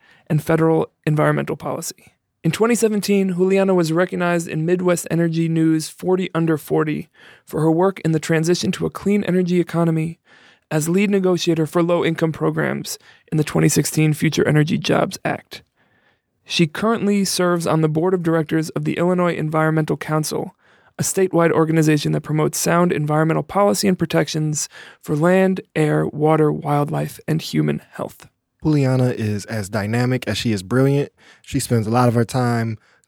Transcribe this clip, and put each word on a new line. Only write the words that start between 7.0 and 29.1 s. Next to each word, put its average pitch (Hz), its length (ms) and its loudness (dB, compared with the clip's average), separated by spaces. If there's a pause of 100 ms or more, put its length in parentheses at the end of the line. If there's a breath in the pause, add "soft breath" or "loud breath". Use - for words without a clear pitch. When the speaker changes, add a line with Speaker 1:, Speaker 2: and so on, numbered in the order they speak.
Speaker 1:
for - 160 -6
her 160 120 4
work 185 280 2
in 160 120 0
the 156 80 0
transition 170 520 0
to 165 140 -4
a 156 40 -4
clean 202 340 0
energy 180 340 0
economy 165 640 -2 (500 soft breath)
as 156 180 -2
lead 196 220 2
negotiator 175 560 2
for 175 160 0
low-income 165 480 0
programs 151 680 -4 (320 soft breath)
in 165 40 0
the 151 80 2
twenty 160 240 2
sixteen 156 460 2
Future 160 320 0
Energy 151 320 2
Jobs - 460 -2
Act. - 380 -8 (880)
She 170 160 2
currently 202 600 0
serves 175 400 0
on 160 160 2
the 156 80 2
board 165 240 0
of 180 80 -2
directors 160 480 0
of 151 140 -6
the 151 120 -2
Illinois 180 380 0
Environmental 156 640 0
Council, 156 580 -4 (420 soft breath)
a 175 40 -6
statewide 170 480 2
organization 156 640 2
that 151 100 -2
promotes 151 340 -2
sound 175 340 2
environmental 151 520 0
policy 202 440 0
and 185 120 2
protections 156 680 -2 (360 loud breath)
for 160 120 -4
land, 185 460 2 (160)
air, 151 300 0
water, 151 440 2
wildlife, 151 800 -4
and 156 140 -2
human 151 480 -2
health. - 400 -14 (320)
Speaker 2:
Juliana 131 480 2